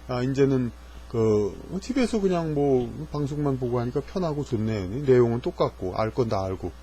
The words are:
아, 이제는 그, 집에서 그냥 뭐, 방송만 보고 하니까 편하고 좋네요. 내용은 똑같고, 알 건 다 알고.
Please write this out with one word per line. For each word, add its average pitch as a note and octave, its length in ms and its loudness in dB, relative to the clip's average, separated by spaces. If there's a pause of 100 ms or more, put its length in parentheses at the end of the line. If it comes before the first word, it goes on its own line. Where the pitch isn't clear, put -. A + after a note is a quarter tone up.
아, B2 140 -4
이제는 C3 500 2 (380)
그, G#2+ 460 2 (260)
집에서 A#3+ 400 0
그냥 E3+ 320 0
뭐, C3+ 360 2 (220)
방송만 D3 480 -2
보고 B2 200 0
하니까 B2 220 -2
편하고 D3+ 440 -4
좋네요. A2 600 -2
내용은 B2 360 6
똑같고, B2+ 540 -2
알 A2 160 0
건 A#2 180 0
다 G2 140 0
알고. F#2+ 280 -4 (120)